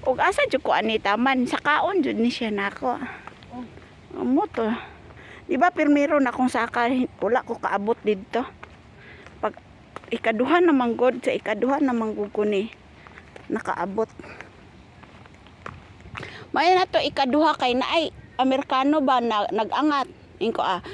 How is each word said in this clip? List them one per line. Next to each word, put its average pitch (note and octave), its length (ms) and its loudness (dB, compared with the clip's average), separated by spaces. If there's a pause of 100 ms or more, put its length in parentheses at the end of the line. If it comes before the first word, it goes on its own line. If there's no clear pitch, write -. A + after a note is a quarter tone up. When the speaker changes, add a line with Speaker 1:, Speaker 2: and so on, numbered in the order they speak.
Speaker 1:
Ug B3+ 80 0
asa G4+ 320 2
jud C4+ 160 -2
ko - 80 0
ani G#3+ 240 2
taman A#3+ 480 2
sa - 160 -2
kaon D#4+ 400 2
jud A#3 160 0
ni A#3 160 2
siya A3+ 160 -6
nako. G3+ 480 -4 (560)
Speaker 2:
Oh. B3 120 -12 (520)
Speaker 1:
Amo C#4+ 320 0
to. - 160 -4 (800)
Di - 160 -2
ba F4 80 4
pirmiro D4 480 2
na C4 160 2
kung B3+ 160 0
saka A#3 400 0 (320)
wala A3+ 240 2
ko A3+ 160 -8
kaabot G3+ 400 -2
didto. G#3 480 -2 (960)
Pag G#3+ 160 -6 (480)
ikaduha B3+ 560 2
na E4+ 80 6
manggod B3 480 2
sa - 160 0
ikaduha B3 480 0
na B3+ 80 0
manggod G#3+ 400 -4
ko G#3 160 0
ni G#3 240 -2 (800)
nakaabot. G3+ 560 -4 (2500)
May E4 160 6
na F#4 160 4
to - 80 -2
ikaduha D4 640 2
kay B3 160 2
na B3+ 160 0
ay D#4+ 160 2 (340)
Amerikano C4+ 640 2
ba C4 180 4
na A3 320 0
nag-angat. C4+ 560 0 (320)
Inko A3+ 220 -2
ah, F#4 180 -2 (120)